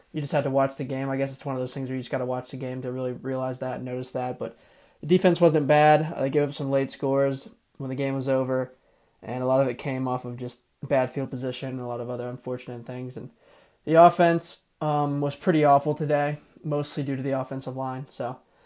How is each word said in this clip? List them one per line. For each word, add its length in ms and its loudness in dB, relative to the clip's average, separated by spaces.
you 100 -6
just 120 -4
had 120 2
to 40 -2
watch 280 2
the 60 -6
game. 240 -4
I 100 -4
guess 140 -2
it's 140 -14
one 80 -4
of 80 -4
those 100 -6
things 160 -6
where 80 -6
you 60 -4
just 80 -12
gotta 160 -4
watch 240 -6
the 80 -10
game 240 -8
to 100 -6
really 200 -4
realize 480 -6
that 160 -6
and 100 -8
notice 280 -6
that. 260 -4
But 180 -8
the 40 -10
defense 340 4
wasn't 280 6
bad. 480 6
Uh, 60 -4
they 100 0
gave 100 2
up 140 -2
some 160 -4
late 180 2
scores 640 0
when 140 -8
the 40 -6
game 200 -2
was 120 -4
over, 460 0
and 220 -6
a 20 0
lot 160 4
of 60 2
it 100 -4
came 300 -4
off 180 -4
of 100 -8
just 260 -10
bad 300 0
field 180 -6
position 400 -6
and 120 -8
a 40 -8
lot 160 -6
of 80 -8
other 180 -6
unfortunate 600 -10
things. 300 -10
And 120 -12
the 80 0
offense, 720 6
um, 400 0
was 140 -2
pretty 280 2
awful 300 6
today, 460 0
mostly 400 -4
due 120 -2
to 60 -4
the 180 -2
offensive 380 -8
line. 320 -6
So, 300 -8